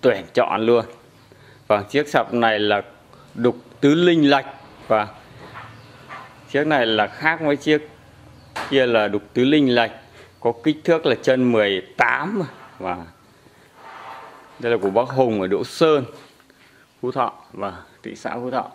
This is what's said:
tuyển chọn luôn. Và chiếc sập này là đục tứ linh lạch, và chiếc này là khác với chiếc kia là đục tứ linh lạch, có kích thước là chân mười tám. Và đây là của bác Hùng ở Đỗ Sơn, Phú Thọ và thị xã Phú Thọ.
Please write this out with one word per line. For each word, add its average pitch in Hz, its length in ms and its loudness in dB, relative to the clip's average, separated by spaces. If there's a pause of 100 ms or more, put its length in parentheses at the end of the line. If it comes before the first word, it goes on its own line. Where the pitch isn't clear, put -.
tuyển 101 320 0
chọn 113 320 0
luôn. 117 200 2 (800)
Và 104 160 2
chiếc 143 240 -4
sập 120 260 -2
này 117 260 2
là 104 220 0 (540)
đục 120 220 0 (220)
tứ 143 160 4
linh 170 340 4
lạch, 139 160 2 (420)
và 107 200 0 (1400)
chiếc 147 180 -2
này 143 180 2
là 107 220 0
khác 160 340 -2
với 147 140 0
chiếc 147 340 -2 (800)
kia 135 160 2
là 110 220 2
đục 101 140 -4 (120)
tứ 120 120 2
linh 139 300 2
lạch, 113 160 2 (480)
có 120 140 -2 (100)
kích 151 200 0
thước 160 220 0
là 131 160 2
chân 127 300 2
mười 101 300 2 (160)
tám. 139 440 -2 (380)
Và 92 180 -8 (1600)
đây 120 120 -2
là 117 100 0
của 98 80 0
bác 117 200 0
Hùng 123 320 0
ở 92 60 -4
Đỗ 98 160 -2
Sơn, 151 420 2 (960)
Phú 123 100 -6
Thọ 123 220 -4 (200)
và 98 200 -8 (300)
thị - 120 -14
xã - 200 -10
Phú 123 160 -8
Thọ. 127 240 -6